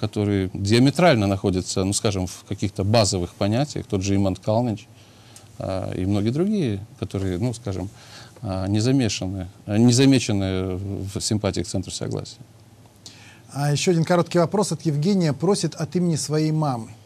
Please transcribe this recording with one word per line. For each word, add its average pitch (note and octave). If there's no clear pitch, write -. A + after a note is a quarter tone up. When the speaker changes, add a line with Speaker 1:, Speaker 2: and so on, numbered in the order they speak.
Speaker 1:
которые G2+
диаметрально A#2+
находятся, F#2+
ну, G2
скажем, G2
в -
каких-то G2+
базовых G2
понятиях, A2
тот F#2+
же G2
Имант G2
Калныч, A2
а, F#2+
и F#2
многие G2+
другие, D3
которые, F#2+
ну, A#2+
скажем, F#2+
а, F#2+
не G#2
замешаны, G2+
а, G#2
не A#2+
замечены G2
в G2
симпатии G2+
к -
Центру F#2+
Согласия. G#2
Speaker 2:
А D3
ещё D3
один E3
короткий F3
вопрос F3
от D#3
Евгения. D#3+
Просит F3
от D#3+
имени F3
своей D#3
мамы. B2+